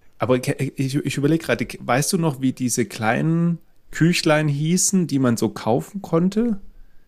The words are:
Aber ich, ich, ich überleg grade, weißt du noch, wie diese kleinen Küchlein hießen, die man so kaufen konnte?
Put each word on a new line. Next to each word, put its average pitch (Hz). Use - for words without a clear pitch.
Aber 123
ich, 123
ich, 135
ich 143
überleg 151
grade, 120
weißt 123
du 196
noch, 156
wie 131
diese 123
kleinen 160
Küchlein 156
hießen, 160
die 139
man 123
so 110
kaufen 151
konnte? 202